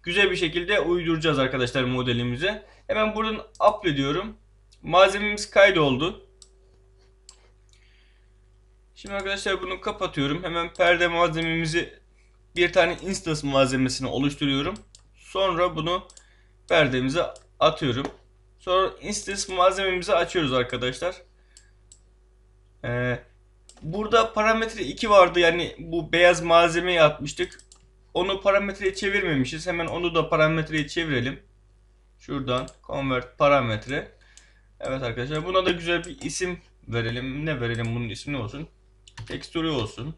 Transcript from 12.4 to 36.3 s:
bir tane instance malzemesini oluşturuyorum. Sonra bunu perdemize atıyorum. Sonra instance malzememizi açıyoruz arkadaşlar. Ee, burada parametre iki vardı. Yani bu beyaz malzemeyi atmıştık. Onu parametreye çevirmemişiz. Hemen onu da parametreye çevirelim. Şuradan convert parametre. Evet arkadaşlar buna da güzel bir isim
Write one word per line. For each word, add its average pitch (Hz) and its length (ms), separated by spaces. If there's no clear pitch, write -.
bir 175 180
tane 175 280
instance 156 460
malzemesini 131 600
oluşturuyorum. 143 680
Sonra 180 600
bunu 170 320
perdemize 135 540
atıyorum. 139 480
Sonra 185 320
instance 190 540
malzememizi 185 600
açıyoruz 170 380
arkadaşlar. 127 640
Ee, 123 340
burada 214 520
parametre 220 500
iki - 260
vardı. 180 300
Yani 170 400
bu 165 320
beyaz 175 300
malzemeyi 170 600
atmıştık. 151 580
Onu 190 280
parametreye 196 540
çevirmemişiz. 170 720
Hemen 170 180
onu 165 300
da 156 140
parametreye 156 580
çevirelim. 147 520
Şuradan 131 480
convert 131 500
parametre. 135 720
Evet 131 240
arkadaşlar 127 420
buna 185 200
da 180 60
güzel 170 340
bir 156 160
isim 180 400